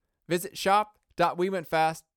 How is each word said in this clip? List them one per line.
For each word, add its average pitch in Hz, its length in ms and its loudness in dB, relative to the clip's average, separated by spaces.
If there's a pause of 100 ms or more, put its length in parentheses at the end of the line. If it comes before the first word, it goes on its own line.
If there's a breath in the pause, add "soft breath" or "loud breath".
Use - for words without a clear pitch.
(260)
Visit 175 300 -4
shop 208 420 0 (160)
dot 170 220 0
we 185 120 0
went 185 200 -6
fast 160 340 0 (140)